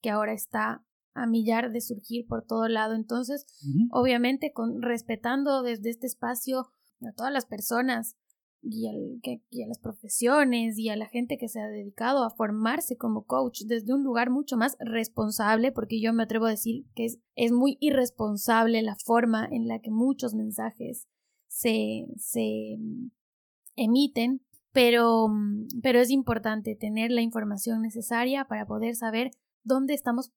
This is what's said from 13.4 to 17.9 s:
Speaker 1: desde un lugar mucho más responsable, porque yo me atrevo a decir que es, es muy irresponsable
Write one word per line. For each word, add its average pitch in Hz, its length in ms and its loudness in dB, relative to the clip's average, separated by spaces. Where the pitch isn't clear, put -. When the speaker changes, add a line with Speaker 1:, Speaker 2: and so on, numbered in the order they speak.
Speaker 1:
desde 226 280 -2
un 277 100 2
lugar 247 260 0
mucho 269 280 0
más 247 240 2
responsable, 220 920 0
porque 220 300 -2
yo 226 100 2
me 226 120 2
atrevo 226 240 2
a 220 40 4
decir 226 320 -4
que 233 100 -2
es, 233 140 -6
es 233 180 2
muy 262 260 4
irresponsable 226 1000 2